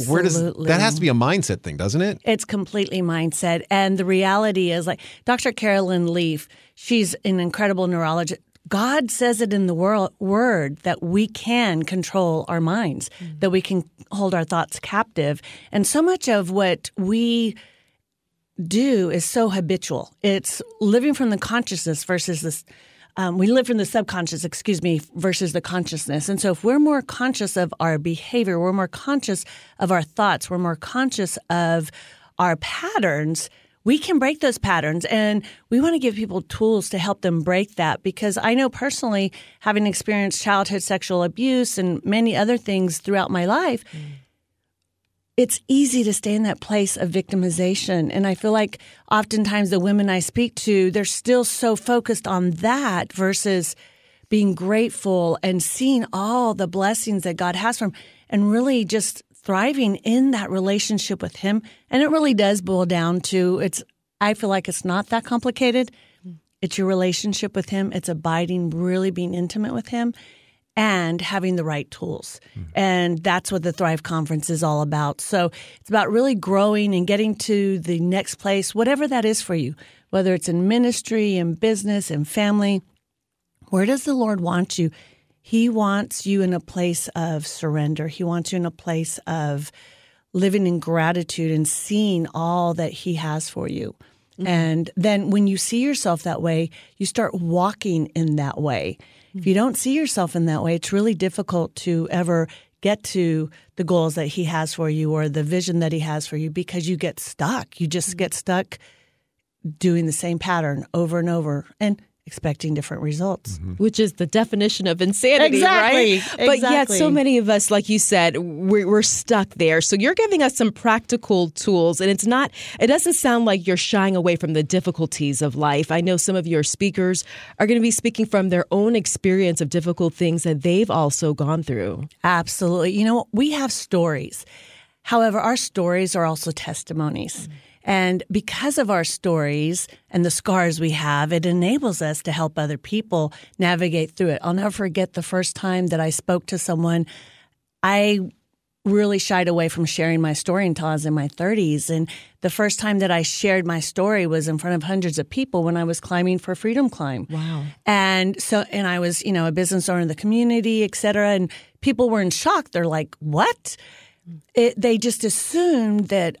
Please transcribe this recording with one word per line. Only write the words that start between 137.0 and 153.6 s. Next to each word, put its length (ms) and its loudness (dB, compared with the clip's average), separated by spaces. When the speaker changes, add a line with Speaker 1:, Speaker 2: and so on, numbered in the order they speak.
Speaker 3:
Mm. 20 -16
Speaker 2:
And 460 2
because 460 -2
of 120 2
our 140 2
stories 880 -2
and 140 2
the 80 2
scars 480 0
we 120 0
have, 420 0
it 120 0
enables 560 0
us 220 -4
to 80 -4
help 260 -2
other 200 -2
people 560 -2
navigate 520 0
through 180 0
it. 120 0
I'll 120 -2
never 180 0
forget 440 -4
the 60 -4
first 320 -2
time 340 -2
that 120 0
I 100 0
spoke 360 -2
to 120 -6
someone. 480 0
I 360 2
really 340 4
shied 300 2
away 180 2
from 160 -2
sharing 380 0
my 100 2
story 340 0
until 220 -2
I 60 0
was 120 -4
in 80 0
my 140 0
thirties. 640 0
And 200 0
the 100 -2
first 300 -2
time 200 0
that 120 2
I 100 2
shared 460 0